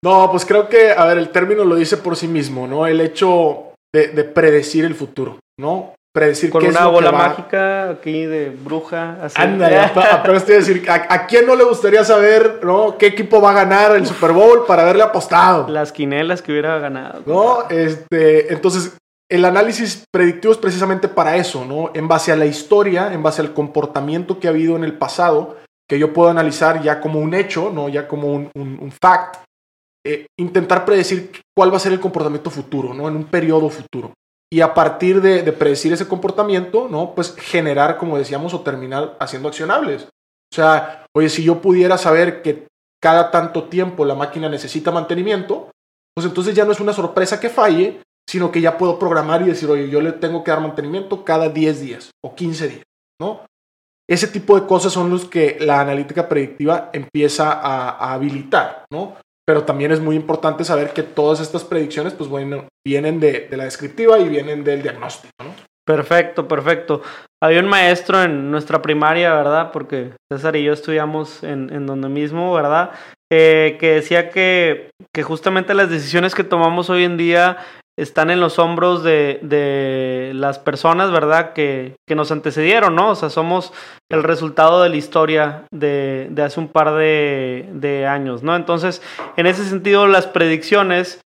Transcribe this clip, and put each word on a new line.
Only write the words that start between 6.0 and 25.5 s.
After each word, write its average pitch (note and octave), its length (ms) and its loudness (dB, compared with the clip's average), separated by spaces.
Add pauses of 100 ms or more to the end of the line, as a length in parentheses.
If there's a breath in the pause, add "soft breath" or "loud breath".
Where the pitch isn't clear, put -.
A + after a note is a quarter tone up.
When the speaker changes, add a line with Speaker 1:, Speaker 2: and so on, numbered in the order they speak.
Speaker 1:
Predecir D3+ 360 2
Speaker 2:
Con D#3+ 100 2
Speaker 1:
qué E3+ 80 4
es E3 60 2
Speaker 2:
una E3+ 100 6
Speaker 1:
lo F3 60 6
que E3+ 40 4
Speaker 2:
bola E3+ 160 6
Speaker 1:
va D3 80 2 (100)
Speaker 2:
mágica G3 640 -2
aquí D#3 360 -6
de D#3 240 -4
bruja, D#3+ 720 -8
así. D3+ 180 -4
Speaker 1:
Ándale, F#3 380 4
apa-, F#3+ 240 4
Speaker 2:
<laughs> G#3 120 6
Speaker 1:
apenas F#3+ 300 4
te G#3 80 6
iba G#3 100 8
a - 40 4
decir, F3+ 240 0
¿a, E3+ 240 2
a F3+ 120 -2
quién A#3+ 200 6
no B3+ 100 6
le B3 80 8
gustaría G#3+ 400 4
saber, A3 600 6
¿no? G3+ 340 2
qué G#3 80 6
equipo G#3 340 4
va G3+ 100 8
a G3 140 6
ganar G3+ 320 6
el F#3 100 2
Super E3 260 0
Bowl A#3 340 8
para E3+ 160 4
haberle F#3 220 6
apostado? F3 640 2
Speaker 2:
Las D3+ 240 -4
quinelas D#3 500 -4
que D#3 100 -6
hubiera D3+ 280 -2
ganado. C3+ 440 -10
Speaker 1:
¿No? A3+ 460 2
Este, D#3 840 2
entonces, F3 420 -2 (360)
el F3+ 160 4
análisis G#3+ 680 0
predictivo F3 400 2
es A3 60 2
precisamente F#3+ 500 -2
para D#3+ 280 0
eso, D3 280 -4
¿no? D3 300 -6
En D#3+ 140 -6
base E3 240 2
a D#3 40 4
la D#3 80 2
historia, F#3 680 0
en D#3+ 80 -6
base D#3 180 0
al D3+ 140 -4
comportamiento D3+ 840 -4
que F3+ 100 -4
ha - 20 0
habido E3 260 0
en E3 80 -4
el D#3 140 -6
pasado, D#3 580 -2 (320 loud breath)